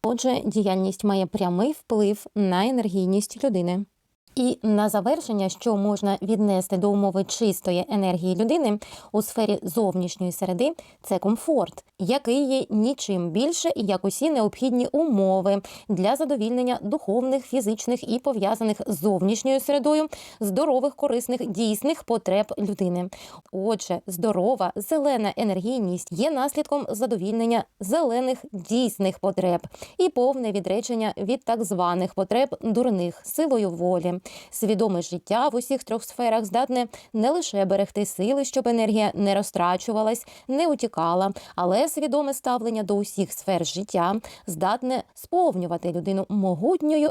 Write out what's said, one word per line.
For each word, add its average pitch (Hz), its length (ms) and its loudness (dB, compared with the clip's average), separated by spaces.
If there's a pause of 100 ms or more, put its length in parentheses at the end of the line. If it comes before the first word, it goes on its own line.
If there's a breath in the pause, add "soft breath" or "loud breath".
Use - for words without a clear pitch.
Отже, 247 420 0
діяльність 190 580 0
має 196 220 2
прямий 180 460 0
вплив 214 540 0 (100)
на 190 300 2
енергійність 202 760 0
людини. 185 420 0 (500)
І 254 280 0
на 214 260 4
завершення, 208 600 0
що 214 280 -2
можна 202 440 2
віднести 190 560 2
до 202 140 2
умови 196 320 2
чистої 185 680 0
енергії 185 460 0
людини 226 440 2 (320 loud breath)
у 208 100 2
сфері 208 420 0
зовнішньої 185 680 -2
середи, 185 420 -2 (280 loud breath)
це 190 180 -2
комфорт, 233 680 0 (140)
який 262 600 0
є - 100 -2
нічим 214 600 0
більше, 285 460 0
як 196 300 -2
усі 233 240 0
необхідні 247 580 0
умови 196 760 2 (280 loud breath)
для 196 260 2
задовільнення 247 680 0
духовних, 254 640 -2
фізичних 233 640 -2
і 226 100 0
пов'язаних 220 580 0 (100)
з 175 120 -2
зовнішньою 202 600 2
середою 294 480 2 (320 loud breath)
здорових, 262 560 0
корисних, 247 520 -2
дійсних 220 560 -2
потреб 208 540 0
людини. 185 520 -2 (420 loud breath)
Отже, 190 560 -4
здорова, 196 680 0
зелена 254 640 0
енергійність 196 720 -2
є 226 200 0
наслідком 285 580 -2
задовільнення 226 720 0 (160)
зелених, 254 720 0
дійсних 202 680 -2
потреб 185 420 0 (360 loud breath)
і 359 120 4
повне 254 420 2
відречення 208 680 -2
від 202 260 -2
так 233 200 0
званих 180 500 0
потреб 226 480 0
дурних 208 640 0
силою 254 440 0
волі. 175 440 0 (360 loud breath)
Свідоме 202 520 0
життя 202 460 -2
в 254 80 -2
усіх 254 280 -2
трьох 220 200 -6
сферах 233 420 0
здатне 240 420 0 (260 loud breath)
не 226 180 2
лише 302 340 0
берегти 196 400 0
сили, 254 400 0
щоб - 220 -2
енергія 220 460 2
не 196 220 2
розтрачувалась, 202 880 0 (220 loud breath)
не 294 200 2
утікала, 196 640 0 (240 loud breath)
але 196 340 2
свідоме 285 440 0
ставлення 233 500 -2
до 202 120 0
усіх 202 360 -2
сфер 175 340 -2
життя 185 500 0 (320 loud breath)
здатне 214 560 -2 (100)
сповнювати 185 760 0
людину 185 380 -2
могутньою 294 800 2